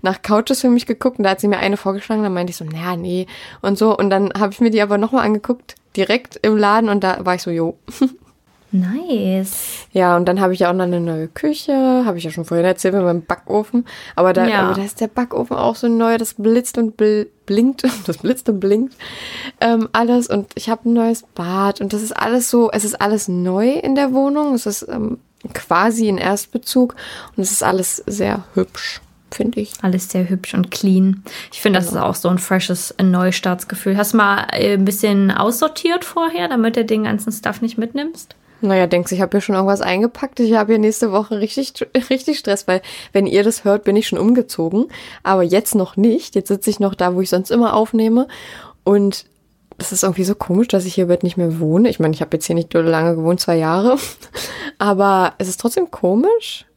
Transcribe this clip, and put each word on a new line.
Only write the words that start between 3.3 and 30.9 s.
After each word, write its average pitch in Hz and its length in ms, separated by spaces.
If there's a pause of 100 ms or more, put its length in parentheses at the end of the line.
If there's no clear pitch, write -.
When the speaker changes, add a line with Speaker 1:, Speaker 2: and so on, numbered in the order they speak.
Speaker 1:
und 196 160
so. 220 180
Und 202 140
dann 190 300
hab 202 120
ich - 100
mir 233 100
die 214 100
aber 208 160
nochmal 226 280
angeguckt, 214 500 (220)
direkt 214 440
im 214 160
Laden 208 320
und 202 140
da 185 220
war 180 100
ich 180 60
so, 175 100
„Jo.“ 165 260 (220)
<laughs> 262 100 (600)
Speaker 2:
Nice. 196 1200
Speaker 1:
Ja, 180 240
und 175 80
dann 185 160
hab 185 100
ich 185 80
ja 175 100
auch 180 40
noch 185 100
eine 180 160
neue 160 300
Küche, 269 760
hab 190 120
ich 165 80
ja 156 60
schon 170 120
vorhin 170 220
erzählt, 185 280
mit 196 100
meinem 175 200
Backofen. 214 640 (320)
Aber 180 160
da, 233 140
Speaker 2:
Ja. 208 160
Speaker 1:
aber 190 100
da 190 100
ist - 160
der 226 80
Backofen 247 480
auch 233 200
so 240 120
neu, 226 300
das 226 160
blitzt 226 440
und 226 200
bl-, 214 300 (180)
blinkt, 240 380 (120)
<laughs> 202 100
das 165 120
blitzt 254 320
und 208 100
blinkt, 214 360 (680)
ähm, 226 320
alles. 240 340
Und 208 280
ich 233 140
hab 233 140
ein 233 100
neues 226 300 (120)
Bad 190 440
und 196 140
das 208 80
ist 220 100
alles 240 380
so, 233 220
es 208 120
ist 208 160
alles 208 300
neu 185 420
in 269 240
der 277 180
Wohnung. 277 420
Es 233 100
ist, 208 240
ähm, 226 300 (340)
quasi 220 560
ein 190 80
Erstbezug 240 760 (420)
und 196 60
es - 80
ist - 120
alles 185 440
sehr 202 360 (120)
hübsch, - 440 (320)
finde 220 300
ich. 208 100 (120)
Speaker 2:
Alles 185 260
sehr 185 180
hübsch 185 280
und 185 160
clean. 190 520 (300)